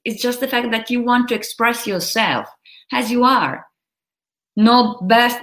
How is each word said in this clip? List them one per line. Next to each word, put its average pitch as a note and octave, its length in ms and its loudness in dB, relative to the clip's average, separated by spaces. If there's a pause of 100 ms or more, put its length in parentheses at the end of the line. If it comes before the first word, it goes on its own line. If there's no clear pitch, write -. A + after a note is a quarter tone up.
it's A3+ 180 -8
just B3 180 -2
the C4 80 -4
fact A#3+ 240 -2
that A3+ 180 -4
you A#3+ 140 -2
want B3 260 0
to A#3 60 -2
express A#3 500 -4
yourself F3 600 -2 (440)
as B3+ 200 -2
you A#3+ 120 2
are. A#3 440 0 (880)
No A3+ 480 4
best, A#3+ 400 4